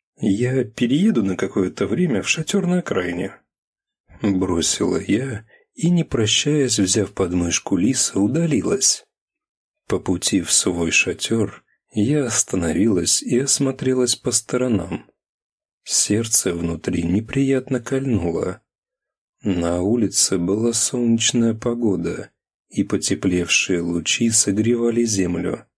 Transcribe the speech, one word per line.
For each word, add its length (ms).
«Я 460
перееду 580
на 140
какое-то 500
время 360
в 60
шатёр 380
на 120
окраине», 640
бросила 800
я 460
и, 160
не 140
прощаясь, 720
взяв 340
подмышку 640
Лиса, 420
удалилась. 840
По 140
пути 420
в 100
свой 380
шатёр... 720
я 340
остановилась 960
и 160
осмотрелась 800
по 160
сторонам. 760
Сердце 680
внутри 520
неприятно 760
кольнуло. 800
На 400
улице 560
была 340
солнечная 840
погода, 800
и 140
потеплевшие 960
лучи 500
согревали 760
землю. 600